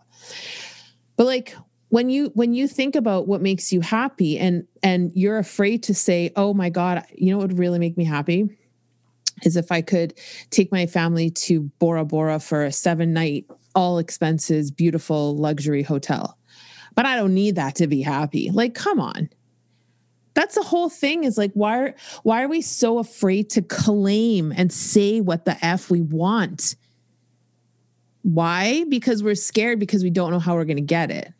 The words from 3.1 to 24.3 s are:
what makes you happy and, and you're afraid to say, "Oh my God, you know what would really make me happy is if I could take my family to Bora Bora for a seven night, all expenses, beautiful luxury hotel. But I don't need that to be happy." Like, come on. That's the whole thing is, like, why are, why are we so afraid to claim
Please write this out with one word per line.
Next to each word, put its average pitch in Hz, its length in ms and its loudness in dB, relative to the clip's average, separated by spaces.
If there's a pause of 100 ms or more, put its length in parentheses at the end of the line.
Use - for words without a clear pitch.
what 190 160 0
makes 190 300 -2
you 180 80 2
happy 190 580 0
and, 180 300 0 (160)
and 180 320 2
you're 202 220 2
afraid 208 460 0
to 208 100 0
say, 175 420 0
"Oh 202 180 2
my 185 160 2
God, 175 360 -2 (100)
you 185 160 2
know 196 60 2
what 196 100 0
would 185 100 -2
really 180 220 2
make 170 160 0
me 180 80 0
happy 170 460 0 (960)
is 170 120 4
if 170 160 -2
I 165 100 0
could 170 320 0 (360)
take 190 240 2
my 180 140 2
family 165 420 0
to 165 320 0 (180)
Bora 165 240 2
Bora 156 380 0
for 147 240 -2
a 139 80 -4
seven 165 400 0
night, 160 320 -2 (280)
all 180 240 2
expenses, 160 720 0
beautiful 156 680 0
luxury 147 460 0
hotel. 139 540 -4 (580)
But 240 100 4
I 262 100 0
don't 196 180 2
need 196 220 2
that 139 200 -2
to 170 120 2
be 143 140 0
happy." 147 500 -2
Like, 233 220 0
come 392 260 0
on. - 300 -4 (1040)
That's 339 220 0
the 403 80 0
whole 339 260 0
thing 311 340 -2
is, 247 140 0
like, 202 160 0
why 214 260 0
are, 269 160 -4 (280)
why 220 200 2
are 277 60 -2
we 330 100 -2
so 233 400 0
afraid 202 520 0
to 208 100 2
claim 202 880 2